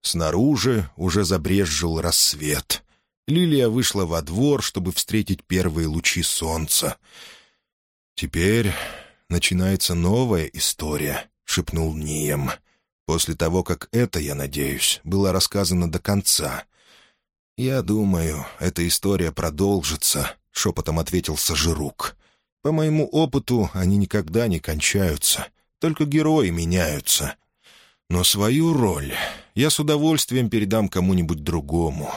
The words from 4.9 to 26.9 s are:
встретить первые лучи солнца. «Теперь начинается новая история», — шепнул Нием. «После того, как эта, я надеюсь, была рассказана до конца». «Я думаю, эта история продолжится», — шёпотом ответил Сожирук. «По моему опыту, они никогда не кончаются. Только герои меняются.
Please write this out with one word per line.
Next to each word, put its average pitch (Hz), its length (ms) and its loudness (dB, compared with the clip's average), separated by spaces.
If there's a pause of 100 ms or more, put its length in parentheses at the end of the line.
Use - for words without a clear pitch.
встретить - 540 -2
первые 85 420 0
лучи 80 380 0
солнца. 80 760 -2 (1160)
«Теперь 92 560 0 (580)
начинается 90 640 2
новая 92 520 2
история», — 73 840 -4 (140)
шепнул 80 500 -2
Нием. 76 560 -2 (560)
«После 82 280 0
того, 85 280 0
как - 300 -4
эта, 117 260 0
я 73 160 -4
надеюсь, 69 720 -4
была 98 260 2
рассказана 90 580 0
до 80 120 -4
конца». 95 640 -2 (920)
«Я 131 260 0
думаю, 87 640 0 (120)
эта 87 280 0
история 87 460 0
продолжится», — 80 1040 0 (140)
шёпотом 80 480 -2
ответил 82 380 -2
Сожирук. 76 800 -2 (460)
«По 151 100 0
моему 156 340 2
опыту, 131 680 0
они 92 240 2
никогда 101 520 0
не 87 100 0
кончаются. 78 880 0 (320)
Только 160 260 0
герои 151 460 2
меняются. 82 840 -2 (720)